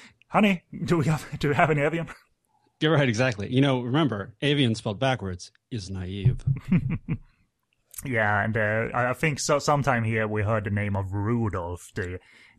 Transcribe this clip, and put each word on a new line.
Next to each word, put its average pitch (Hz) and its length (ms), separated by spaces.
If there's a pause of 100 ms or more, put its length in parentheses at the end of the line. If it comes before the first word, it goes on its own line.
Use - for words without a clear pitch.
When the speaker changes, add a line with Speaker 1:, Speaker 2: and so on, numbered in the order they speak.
(260)
Speaker 1:
honey, 190 380 (200)
do 160 140
we 139 60
have, 156 200 (140)
do 147 120
we 139 40
have 160 160
any 147 120
Evian? 165 260 (720)
Speaker 2:
You're 156 140
right, 143 140
exactly. 117 400
You 127 120
know, 135 200
remember, 120 600
avian 143 320
spelled 104 240
backwards 113 540 (180)
is 95 180
naive. 95 560 (240)
Speaker 1:
<laughs> 180 120 (1200)
Yeah, 107 380
and, 110 140
uh, 110 360
I, 123 180
I - 20
think 147 260
so, 143 220
sometime 139 420
here 110 240
we 107 160
heard 107 220
the 107 60
name 101 260
of 98 160
Rudolph, 101 840
the 90 240 (400)